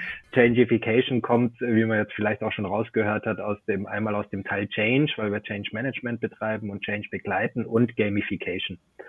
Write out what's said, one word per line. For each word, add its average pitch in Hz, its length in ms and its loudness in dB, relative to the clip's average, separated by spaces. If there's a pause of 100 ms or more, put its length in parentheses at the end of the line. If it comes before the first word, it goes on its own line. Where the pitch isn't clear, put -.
(320)
Changification 120 880 4
kommt, 117 400 2
wie 113 240 4
man 110 140 2
jetzt 104 140 -2
vielleicht 107 320 -2
auch 104 80 -2
schon 107 120 -4
rausgehört 107 600 0
hat, 101 140 -2
aus 101 260 -4
dem, 101 220 -2
einmal 107 260 -2
aus 104 160 -4
dem 98 140 -6
Teil 101 240 -2
Change, 131 480 2
weil 107 160 -2
wir 104 100 -2
Change 104 300 -8
Management 120 480 -6
betreiben 110 500 -4
und 101 140 -8
Change 104 260 -6
begleiten 101 560 -4
und 117 300 2
Gamification. 95 840 -2 (300)